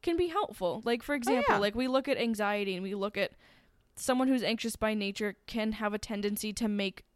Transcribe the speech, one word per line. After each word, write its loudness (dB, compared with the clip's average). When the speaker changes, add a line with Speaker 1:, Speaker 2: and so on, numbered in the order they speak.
Speaker 1:
can 0
be 2
helpful. -2
Like, 0
for -2
Speaker 2:
Oh, 0
Speaker 1:
example, 4
Speaker 2:
yeah. 4
Speaker 1:
like, 2
we 0
look 2
at 2
anxiety 0
and -6
we -4
look -4
at 0
someone 2
who's 4
anxious -2
by 0
nature -2
can -2
have -2
a -4
tendency -2
to 0
make -2